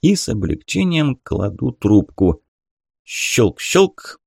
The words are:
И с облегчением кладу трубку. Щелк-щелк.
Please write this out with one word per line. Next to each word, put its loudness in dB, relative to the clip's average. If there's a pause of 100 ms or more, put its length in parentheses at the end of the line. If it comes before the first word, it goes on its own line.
И 0
с -8
облегчением -2
кладу -4
трубку. 2 (640)
Щелк-щелк. 0